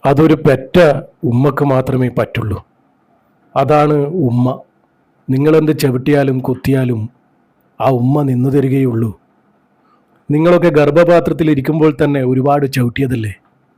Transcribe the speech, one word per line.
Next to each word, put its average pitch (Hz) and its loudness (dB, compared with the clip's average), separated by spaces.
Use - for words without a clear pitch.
അതൊരു 151 4
പെറ്റ 135 0
ഉമ്മക്ക് 135 0
മാത്രമേ 127 -2
പറ്റുള്ളൂ. 110 -4
അതാണ് 151 2
ഉമ്മ. 123 0
നിങ്ങളെന്ത് 156 2
ചവിട്ടിയാലും 135 0
കുത്തിയാലും 127 -2
ആ - 2
ഉമ്മ 139 0
നിന്നു 127 0
തരികയുള്ളൂ. 131 0
നിങ്ങളൊക്കെ 170 2
ഗർഭപാത്രത്തിൽ 165 2
ഇരിക്കുമ്പോൾ 151 0
തന്നെ 143 0
ഒരുപാട് 143 0
ചവിട്ടിയതല്ലേ? 120 -4